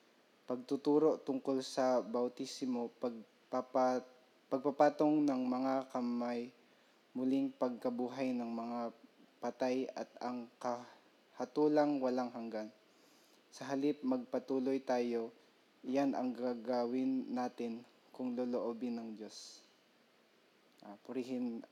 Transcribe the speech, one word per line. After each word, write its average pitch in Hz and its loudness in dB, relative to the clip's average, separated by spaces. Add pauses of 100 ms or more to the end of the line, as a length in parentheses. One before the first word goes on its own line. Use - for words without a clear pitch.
(460)
Pagtuturo 143 4
tungkol 135 -2
sa 127 4
bautismo, 120 -2
pagpapa-, 127 0 (400)
pagpapatong 147 4
ng 131 2
mga 131 0
kamay, 120 -2 (640)
muling 131 2
pagkabuhay 127 -2
ng 120 -2
mga 117 -4 (640)
patay 127 0
at 117 -6 (160)
ang 120 -6 (160)
kahatulang 147 0
walang 127 0
hanggan. 110 -8 (800)
Sa - -14
halip, 139 0
magpatuloy 131 0
tayo, 120 0 (480)
iyan 135 2
ang 127 -2
gagawin 123 0
natin 120 -4 (320)
kung 123 -4
loloobin 120 -2
ng 113 -8
Diyos. - -16 (1200)
Ah, 104 -16
purihin 123 -4